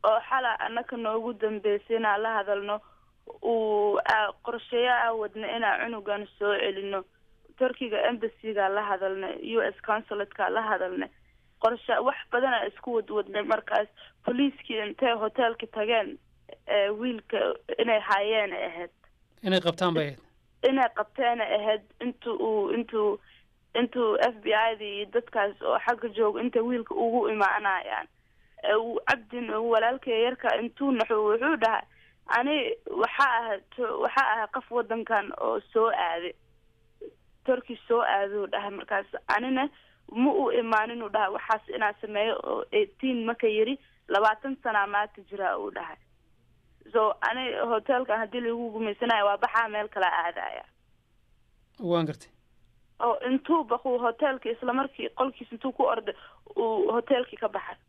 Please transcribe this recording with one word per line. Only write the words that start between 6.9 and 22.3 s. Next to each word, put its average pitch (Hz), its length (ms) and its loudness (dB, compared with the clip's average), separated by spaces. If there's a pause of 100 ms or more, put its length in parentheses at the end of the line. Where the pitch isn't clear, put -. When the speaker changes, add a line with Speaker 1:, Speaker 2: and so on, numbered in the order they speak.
Speaker 1:
Turkiga 247 400 0 (100)
embassy-ga 220 600 -2
la 202 160 0
hadalna, 190 420 -2 (300)
U 220 40 4
S 196 140 0 (100)
consulate-ka 208 640 -2
la 208 120 0
hadalna. 185 480 -2 (500)
Qorshe, 226 460 2
wax 269 100 2 (160)
badan 254 220 2
aan 220 180 0
isku - 240 -8
wad 214 140 -2
wadnay 208 340 -4
markaas. 214 440 -2 (380)
Police-kii 247 600 0
intay 233 300 0
hotel-ka 226 500 0
tageen, 214 500 -2 (500)
ee, 202 220 2
wiilka 220 480 -4 (420)
inay 226 200 4
hayeen 208 540 0
ay - 120 -6
ahayd. 170 260 -10 (520)
Speaker 2:
Inay 190 160 2
qabtaan 170 340 0
bay 156 140 0
ahayd? 135 140 -12 (480)
Speaker 1:
Inay 262 260 4
qabteen 240 460 0
ay 196 140 -2
ahayd 214 280 0 (180)
intu 240 380 -6